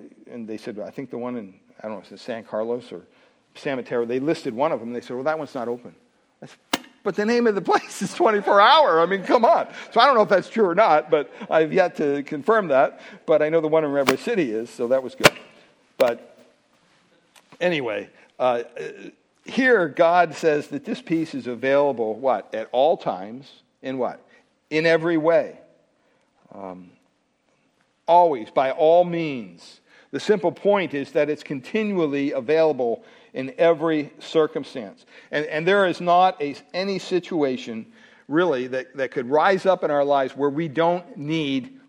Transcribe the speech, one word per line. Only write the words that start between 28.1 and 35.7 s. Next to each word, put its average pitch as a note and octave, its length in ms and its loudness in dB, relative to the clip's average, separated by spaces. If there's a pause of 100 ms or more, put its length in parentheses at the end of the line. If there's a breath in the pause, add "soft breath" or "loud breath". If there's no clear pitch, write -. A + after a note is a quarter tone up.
by C3+ 200 0
all E3 340 4
means. C#3 760 -8 (320 soft breath)
The C3+ 80 -6
simple F3 320 0
point G3 420 0
is C#3 200 -6
that D3+ 160 2
it's D3 140 -6
continually D#3 880 -2
available C3 720 0 (300 loud breath)
in C3 240 -8
every D#3+ 600 2
circumstance. C#3 840 -4 (260 loud breath)
And, D3+ 140 -4
and D#3 220 -6
there G3 180 4